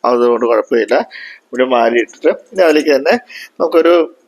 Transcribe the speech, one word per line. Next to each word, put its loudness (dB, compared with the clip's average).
അതുകൊണ്ട് 0
കുഴപ്പമില്ല. 0
ഇവിടെ -2
മാരിയിട്ടിട്ട് 0
ഇനി 0
അതിലേക്ക് 0
തന്നെ 0
നമുക്കൊരു 2